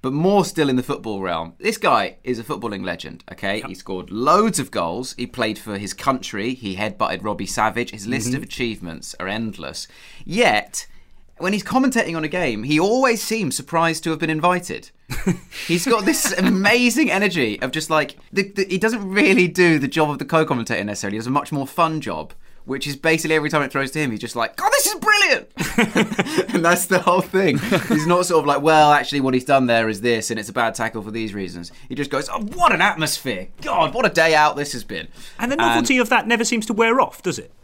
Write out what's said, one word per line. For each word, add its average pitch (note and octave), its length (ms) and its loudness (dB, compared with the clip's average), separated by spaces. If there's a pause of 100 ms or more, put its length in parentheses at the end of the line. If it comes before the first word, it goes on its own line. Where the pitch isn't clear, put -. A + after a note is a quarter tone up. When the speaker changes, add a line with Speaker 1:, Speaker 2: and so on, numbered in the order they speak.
Speaker 1:
but C3 100 -2
more F3+ 320 4
still D#3 240 0
in B2+ 80 2
the B2+ 60 2
football A2 380 -6
realm. E2 380 -4
This - 200 -2
guy B2 460 0
is B2 140 -4
a A#2 60 -10
footballing G#2 400 -6
legend, E2 380 -8 (100)
okay? G2+ 260 -4
Speaker 2:
Yep. G#2+ 100 -10
Speaker 1:
He F#2+ 60 -10
scored F#2 360 -10
loads D#3+ 500 2
of - 120 -6
goals. F#2+ 460 -4
He A#2+ 80 -6
played A2 320 -4
for G#2 200 -10
his G2+ 140 -8
country. B2 600 -4
He G2 220 -8
headbutted G2 480 -4
Robbie G#2 220 -4
Savage. A2+ 440 -2
His G#2 180 -14
list B2 200 -2
Speaker 2:
Mm-hmm. C3 80 -2
Speaker 1:
of C3 80 -6
achievements F#2 720 -8
are F2+ 100 -6
endless. G2+ 600 -8 (360)
Yet, E3 640 0 (520)
when F#3 140 -2
he's G#3 120 -2
commentating A#3+ 520 0
on D#3+ 80 -4
a D#3 40 -4
game, D3 340 -2
he D3 160 2
always A#3 440 2
seems G#3 340 -2
surprised E3 480 -2
to E3 60 -2
have D#3 100 -2
been E3 100 -2
invited. F3 600 -2 (380)
<laughs> - 380 -4
He's E3+ 200 0
got A3 180 2
this C4 280 0
amazing G3+ 760 2
energy E3+ 520 0
of B2+ 100 -4
just, D#3 180 -4
like, D#3 260 0 (160)
the, G3 100 0 (100)
the, F#3+ 140 -2
he F#3+ 120 -2
doesn't A3 300 0
really F#3 400 4
do E3+ 320 6
the C3+ 80 -2
job D3+ 220 2
of C3+ 80 -4
the D3+ 60 -6
co-commentator B2 600 0
necessarily. G#2 320 -4
He - 40 -4
does A2+ 60 -6
a B2 40 -4
much C#3+ 200 0
more C#3 160 -2
fun D#3+ 340 0
job, D#2 340 -8 (320)
which C#3 200 -6
is C#3+ 100 -6
basically D#3+ 380 0
every D3+ 140 2
time D3+ 140 2
it C3 100 -4
throws C3+ 200 -2
to D3+ 60 -4
him, C#3+ 120 0
he's G#2+ 100 -6
just - 160 -10
like, A2+ 200 -2
"God, G4+ 160 0
this C#5 140 2
is G#4 100 -2
brilliant!" G#4 520 2 (1000)
<laughs> - 60 -6
And F3+ 80 2
that's F3 240 2
the F#3 120 2
whole F3+ 240 2
thing. F#3 340 2 (320)
He's D#3 180 2
not F3 200 4
sort E3+ 140 4
of C#3+ 60 -2
like, C#3+ 140 2
"Well, D3+ 320 8
actually, C#3+ 300 2
what C3 100 2
he's B2+ 140 2
done C3+ 200 4
there A2+ 220 4
is G2+ 140 -4
this, A#2 280 0
and A2 80 -2
it's G2+ 120 -8
a - 20 -14
bad A2+ 220 0
tackle A2+ 280 -4
for G#2+ 80 -10
these A2 220 -6
reasons." F2 400 -8 (160)
He - 60 -8
just C#3+ 160 -4
goes, - 180 -2
"Oh, - 120 -6
what B3+ 340 2
an E3 80 0
atmosphere! D3 680 -2 (140)
God, F3 320 0
what A#3+ 100 0
a F#3+ 60 4
day D#3+ 240 4
out D3+ 220 4
this C#3+ 160 -6
has B2+ 120 -8
been." E2+ 240 -8 (300)
Speaker 2:
And A#3+ 120 -4
the C#4 40 -2
Speaker 1:
And D4 120 -2
Speaker 2:
novelty B3 300 4
of A#3 140 2
that A#3 160 4
never A#3 180 2
seems A3 220 -2
to A3+ 80 -2
wear A3+ 260 4
off, - 220 -2
does F3 160 -4
it? - 120 -14 (140)